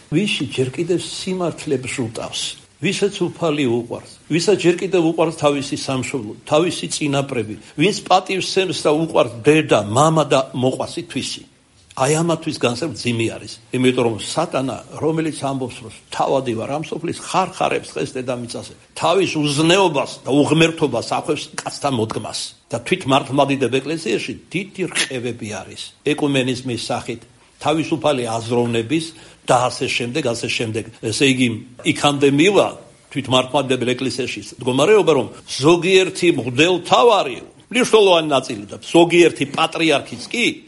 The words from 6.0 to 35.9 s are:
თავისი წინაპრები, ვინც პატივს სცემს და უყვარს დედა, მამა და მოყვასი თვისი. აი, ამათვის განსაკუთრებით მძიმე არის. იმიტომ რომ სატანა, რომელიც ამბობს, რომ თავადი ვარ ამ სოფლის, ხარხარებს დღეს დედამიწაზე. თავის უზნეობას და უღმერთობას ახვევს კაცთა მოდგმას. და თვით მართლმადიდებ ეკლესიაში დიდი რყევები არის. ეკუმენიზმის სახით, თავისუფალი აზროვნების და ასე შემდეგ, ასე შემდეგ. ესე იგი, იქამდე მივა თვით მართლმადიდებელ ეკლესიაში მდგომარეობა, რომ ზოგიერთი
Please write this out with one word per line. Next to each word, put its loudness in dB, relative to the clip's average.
თავისი 0
წინაპრები, -4
ვინც 0
პატივს 0
სცემს -2
და 4
უყვარს 2
დედა, 4
მამა 4
და 4
მოყვასი -2
თვისი. -8
აი, 0
ამათვის -2
განსაკუთრებით -2
მძიმე -2
არის. -12
იმიტომ 2
რომ 0
სატანა, -4
რომელიც -2
ამბობს, -6
რომ -16
თავადი -2
ვარ -6
ამ -4
სოფლის, -8
ხარხარებს -2
დღეს -6
დედამიწაზე. -8
თავის 0
უზნეობას 2
და -10
უღმერთობას 2
ახვევს -4
კაცთა -6
მოდგმას. -4
და -6
თვით -2
მართლმადიდებ 2
ეკლესიაში -4
დიდი -8
რყევები -6
არის. -12
ეკუმენიზმის 0
სახით, -6
თავისუფალი 0
აზროვნების -2
და 4
ასე -2
შემდეგ, -4
ასე -2
შემდეგ. -4
ესე 0
იგი, 4
იქამდე 2
მივა 4
თვით -8
მართლმადიდებელ 2
ეკლესიაში -4
მდგომარეობა, 4
რომ 2
ზოგიერთი 2